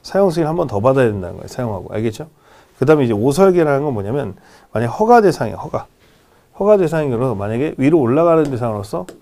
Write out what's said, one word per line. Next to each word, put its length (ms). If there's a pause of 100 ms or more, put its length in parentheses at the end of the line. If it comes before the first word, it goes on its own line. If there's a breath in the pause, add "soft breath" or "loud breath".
사용 280
승인 160
한 80
번 140
더 100
받아야 280
된다는 280
거예요. 140
사용하고. 440
알겠죠? 360 (500 soft breath)
그 80
다음에 180
이제 80
오 200
설계라는 500
건 100
뭐냐면, 440 (360 soft breath)
만약 180
허가 320
대상이에요. 340
허가. 300 (760 soft breath)
허가 160
대상으로 580
만약에 440
위로 200
올라가는 460
대상으로서 600 (160)